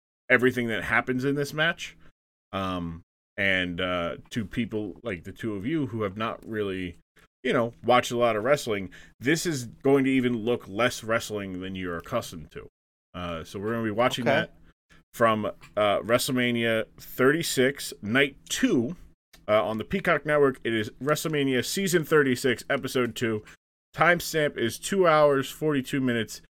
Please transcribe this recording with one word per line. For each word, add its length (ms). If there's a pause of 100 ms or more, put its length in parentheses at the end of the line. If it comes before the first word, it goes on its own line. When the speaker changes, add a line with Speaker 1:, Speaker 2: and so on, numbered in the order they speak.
(280)
Speaker 1:
everything 400
that 160
happens 400
in 120
this 160
match. 440 (560)
Um, 500 (340)
and, 440
uh, 360 (140)
to 140
people 600
like 200
the 80
two 220
of 120
you 220
who 140
have 140
not 320
really 480 (480)
you 80
know, 220 (100)
watch 260
a 60
lot 200
of 60
wrestling, 480 (300)
this 240
is 220
going 380
to 60
even 340
look 220
less 380
wrestling 560
than 140
you're 240
accustomed 520
to. 180 (440)
Uh, 320
so 160
we're 100
gonna 140
be 60
watching 360
Speaker 2:
Okay. 80
Speaker 1:
that 200 (580)
from, 320 (320)
uh, 240
WrestleMania 840 (120)
thirty-six, 1000
night 360 (120)
two, 480 (500)
uh, 160
on 140
the 80
Peacock 400
Network. 400
It 100
is 160 (120)
WrestleMania 640
season 400
thirty-six, 680
episode 440
two. 300 (500)
Timestamp 600
is 220
two 280
hours, 440
forty-two 500
minutes, 400 (140)